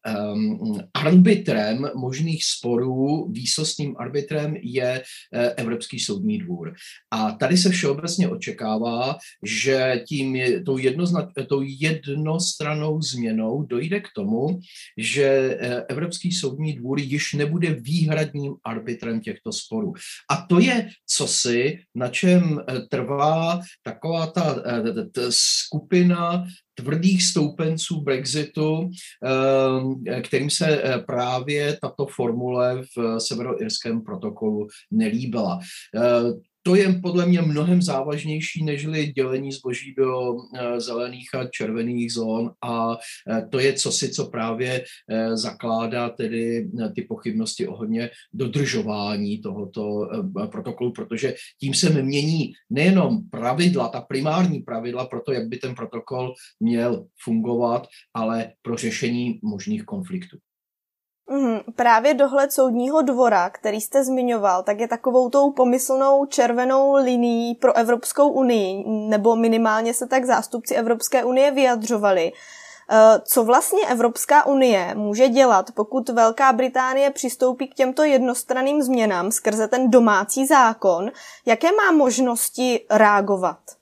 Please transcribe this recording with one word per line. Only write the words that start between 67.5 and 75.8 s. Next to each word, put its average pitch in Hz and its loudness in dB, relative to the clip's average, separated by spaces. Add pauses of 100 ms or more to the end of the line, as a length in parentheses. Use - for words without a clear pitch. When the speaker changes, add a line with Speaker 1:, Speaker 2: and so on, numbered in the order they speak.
Speaker 2:
pro - 4
Evropskou 240 2
unii, 208 2
nebo 214 2
minimálně 226 2
se 247 -4
tak 262 2
zástupci 233 0
Evropské 233 0
unie 262 4
vyjadřovali. 220 2 (600)
Eh, 220 10
co - 2
vlastně 294 4 (100)
Evropská 240 2
unie 240 4
může 208 4
dělat, 233 6
pokud 233 -2